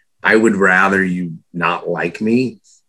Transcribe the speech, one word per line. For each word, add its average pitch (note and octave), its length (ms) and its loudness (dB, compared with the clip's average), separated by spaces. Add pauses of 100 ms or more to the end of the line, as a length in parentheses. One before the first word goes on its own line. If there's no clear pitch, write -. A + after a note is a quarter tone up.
(240)
I G2+ 120 2
would A2 200 4
rather F#2+ 500 2
you F2+ 320 -6 (160)
not E2+ 340 -4
like E2+ 340 -6
me A2+ 380 -2 (280)